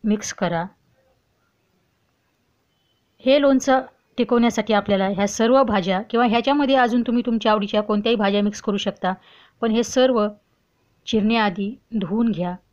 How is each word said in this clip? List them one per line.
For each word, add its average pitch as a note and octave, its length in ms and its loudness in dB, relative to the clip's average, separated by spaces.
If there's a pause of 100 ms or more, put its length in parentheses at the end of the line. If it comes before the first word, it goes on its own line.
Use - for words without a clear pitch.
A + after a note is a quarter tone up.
मिक्स G#3 300 -2
करा. F3 300 -4 (2500)
हे C4+ 180 4
लोणचं C4 400 4 (360)
टिकवण्यासाठी A#3 560 0
आपल्याला G3+ 340 0
ह्या G3+ 200 -2
सर्व A#3+ 360 2
भाज्या G3 380 -2
किंवा A#3 260 -2
ह्याच्यामध्ये C4+ 480 0
अजून A#3+ 260 2
तुम्ही A#3 240 -2
तुमच्या A3+ 260 0
आवडीच्या G#3 300 0
कोणत्याही G#3+ 360 0
भाज्या G3+ 260 0
मिक्स G#3 180 -4
करू G3+ 160 -4
शकता, G3 360 -4 (480)
पण A3+ 100 0
हे A#3 140 0
सर्व B3+ 400 2 (840)
चिरण्याआधी G#3+ 680 0 (220)
धुवून G#3+ 360 -2
घ्या. F3+ 240 -4 (180)